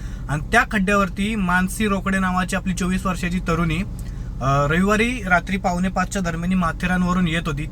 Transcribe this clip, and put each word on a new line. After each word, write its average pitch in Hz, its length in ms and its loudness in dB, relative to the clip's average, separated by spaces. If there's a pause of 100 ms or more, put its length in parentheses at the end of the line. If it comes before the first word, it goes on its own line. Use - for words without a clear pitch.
(300)
आणि 147 120 -2 (100)
त्या 240 180 6
खड्ड्यावरती 202 640 0
मानसी 185 540 0
रोकडे 196 300 0
नावाची 185 380 0
आपली 180 180 -2
चोवीस 185 320 -2
वर्षाची 180 320 -2
तरुणी, 165 400 0 (640)
अ, 139 240 2
रविवारी 208 560 2
रात्री 180 340 0
पावणे 185 320 0
पाचच्या 185 340 -2
दरम्यान 170 300 0
माथेरानवरून 180 760 2
येत 165 180 0
होती. 151 240 -2